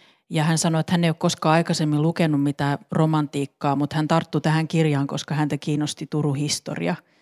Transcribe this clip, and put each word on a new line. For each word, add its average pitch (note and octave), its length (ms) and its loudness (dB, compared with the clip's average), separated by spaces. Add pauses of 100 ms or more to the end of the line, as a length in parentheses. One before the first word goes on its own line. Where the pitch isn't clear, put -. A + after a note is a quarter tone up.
(300)
ja D#3+ 140 0
hän D#3+ 140 2
sanoi, D#3+ 220 0
että - 120 -4
hän F3 120 2
ei E3 60 4
ole D#3 80 -2
koskaan E3 360 0
aikaisemmin D#3 480 2
lukenut D#3+ 400 2
mitään C#3+ 360 -2 (120)
romantiikkaa, D3+ 840 0
mutta C#3+ 200 -2
hän D#3 120 0
tarttui - 320 0
tähän D#3 280 0
kirjaan, D3+ 380 2
koska - 280 -6
häntä D3 240 0
kiinnosti D3+ 480 -4
Turun D3 300 -2
historia. D3+ 580 -4 (280)